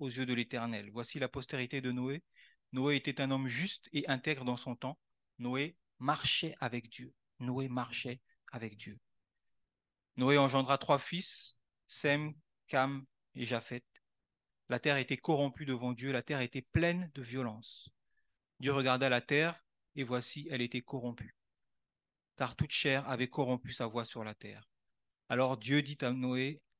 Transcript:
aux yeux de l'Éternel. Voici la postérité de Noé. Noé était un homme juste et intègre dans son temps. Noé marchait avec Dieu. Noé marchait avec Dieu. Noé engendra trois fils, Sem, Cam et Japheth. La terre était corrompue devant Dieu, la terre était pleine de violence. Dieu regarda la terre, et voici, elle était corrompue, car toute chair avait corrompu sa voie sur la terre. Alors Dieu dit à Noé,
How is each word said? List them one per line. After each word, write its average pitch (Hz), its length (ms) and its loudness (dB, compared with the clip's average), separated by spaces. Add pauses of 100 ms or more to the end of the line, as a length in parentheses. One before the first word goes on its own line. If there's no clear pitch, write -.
aux 139 80 -2
yeux 127 180 -2
de 123 80 2
l'Éternel. 117 560 -2
Voici 117 300 -6
la 131 80 0
postérité 131 520 -4
de 127 120 -2
Noé. 131 320 -4 (480)
Noé 139 240 2
était 139 240 -2
un 135 100 2
homme 135 160 2
juste 135 460 -2
et 151 160 -2
intègre 135 360 0
dans 123 120 0
son 123 180 -6
temps. 131 240 -8 (400)
Noé 131 380 -2 (240)
marchait 147 580 0
avec 120 300 -4
Dieu. 131 260 -14 (240)
Noé 127 300 -2
marchait 123 520 -4 (300)
avec 110 260 -8
Dieu. 107 220 -14 (1200)
Noé 131 200 6
engendra 135 420 4
trois 143 200 4
fils, - 580 -4 (300)
Sem, 151 480 0 (320)
Cam 135 400 2 (300)
et 127 80 -4
Japheth. 120 420 -4 (800)
La 123 120 0
terre 143 160 4
était 131 200 0
corrompue 143 500 0
devant 127 260 0
Dieu, 123 180 -4
la 131 120 0
terre 143 180 -2
était 123 220 -4
pleine 170 520 2
de 135 80 -10
violence. 117 680 -6 (680)
Dieu 135 140 0
regarda 131 360 4
la 123 120 6
terre, 156 440 2 (300)
et 143 80 -4
voici, 123 480 -2
elle 127 120 0
était 120 200 -2
corrompue, 120 540 -8 (1000)
car 123 220 -4
toute 147 160 0
chair 135 360 2
avait 127 200 0
corrompu 127 440 0
sa 123 140 -2
voie 117 180 -2
sur 113 200 -8
la 107 100 -8
terre. 104 340 -16 (600)
Alors 127 280 4
Dieu 127 260 4
dit 143 180 -4
à 127 120 2
Noé, 127 480 -2 (200)